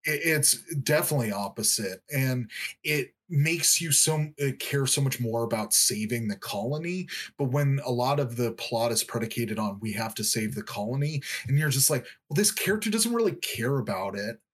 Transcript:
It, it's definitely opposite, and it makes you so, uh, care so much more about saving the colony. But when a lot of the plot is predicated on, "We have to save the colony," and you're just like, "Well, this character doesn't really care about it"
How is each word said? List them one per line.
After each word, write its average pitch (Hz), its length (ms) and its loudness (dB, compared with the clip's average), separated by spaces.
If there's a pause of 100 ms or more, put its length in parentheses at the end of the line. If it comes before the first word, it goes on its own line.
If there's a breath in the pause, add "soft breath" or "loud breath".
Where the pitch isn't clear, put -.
It, 151 200 -2
it's 156 280 4 (220)
definitely 147 560 2
opposite, 101 720 -2 (100)
and 131 380 0 (320 loud breath)
it 151 320 -2 (140)
makes 160 520 2
you 160 100 -2
so, 151 380 2 (120)
uh, 139 180 2
care 139 280 0
so 139 140 2
much 131 180 0
more 117 240 0
about 107 300 0
saving 110 540 2
the 101 100 -2
colony. 165 720 -4 (300 loud breath)
But 143 80 0
when 139 400 2
a 131 60 -2
lot 127 280 2
of 117 160 -2
the 117 180 0
plot 117 380 0
is - 120 2
predicated 110 560 -4
on, 101 200 -2
"We 107 140 -4
have 110 220 -4
to 110 80 -4
save 107 320 0
the 104 80 -6
colony," 139 580 -2 (260 loud breath)
and 139 120 4
you're 151 100 2
just 131 200 4
like, 139 140 0 (260 loud breath)
"Well, 147 60 -4
this 208 160 4
character 214 380 0
doesn't 226 240 2
really 226 220 2
care 123 440 -2
about 98 380 -4
it" 107 220 -6 (140)